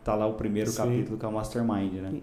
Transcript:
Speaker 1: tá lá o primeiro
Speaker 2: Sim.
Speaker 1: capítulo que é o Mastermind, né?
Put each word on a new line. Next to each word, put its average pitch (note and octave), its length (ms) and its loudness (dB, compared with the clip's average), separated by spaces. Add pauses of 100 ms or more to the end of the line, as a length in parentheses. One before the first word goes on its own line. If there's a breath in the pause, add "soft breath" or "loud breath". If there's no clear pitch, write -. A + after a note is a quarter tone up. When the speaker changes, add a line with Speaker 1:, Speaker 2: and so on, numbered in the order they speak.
Speaker 1:
tá G#2+ 120 2
lá G#2+ 120 4
o A2 60 0
primeiro G#2+ 360 0
Speaker 2:
Sim. - 80 -2
Speaker 1:
capítulo A2 400 0
que A2+ 80 -4
é - 20 0
o A2 40 -2
Mastermind, G#2+ 600 0
né? F#2+ 180 -4 (120)